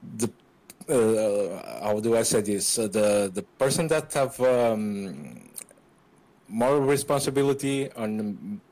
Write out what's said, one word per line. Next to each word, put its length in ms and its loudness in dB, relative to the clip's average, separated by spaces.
the, 120 -2
uh, 920 0
how 160 0
do 180 2
I 60 4
say 180 2
this? 380 -2
Uh, 80 0
the, 460 2
the 100 -6
person 460 -2
that 240 0
have, 280 -2
um, 1080 0
more 340 2
responsibility 1080 0
on 680 -6